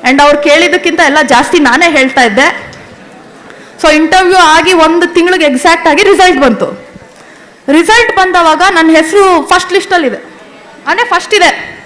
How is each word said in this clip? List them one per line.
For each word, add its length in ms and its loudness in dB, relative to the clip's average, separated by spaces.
And 120 2
ಅವ್ರು 160 4
ಕೇಳಿದ್ದಕ್ಕಿಂತ 680 -2
ಎಲ್ಲ 160 0
ಜಾಸ್ತಿ 380 0
ನಾನೇ 320 0
ಹೇಳ್ತಾ 300 0
ಇದ್ದೆ. 500 -2
So 140 2
ಇಂಟರ್ವ್ಯೂ 420 2
ಆಗಿ 360 2
ಒಂದು 340 2
ತಿಂಗಳಿಗೆ 380 0
ಎಕ್ಸಾಕ್ಟ್ 420 0
ಆಗಿ 160 0
ರಿಸಲ್ಟ್ 380 2
ಬಂತು. 500 -4
ರಿಸಲ್ಟ್ 460 0
ಬಂದವಾಗ 460 0
ನನ್ನ 240 0
ಹೆಸರು 520 0
ಫಸ್ಟ್ 260 -2
ಲಿಸ್ಟಲ್ಲಿದೆ, 440 -4
ಅಂದ್ರೆ 200 -4
ಫಸ್ಟ್ 260 -4
ಇದೆ. 520 -4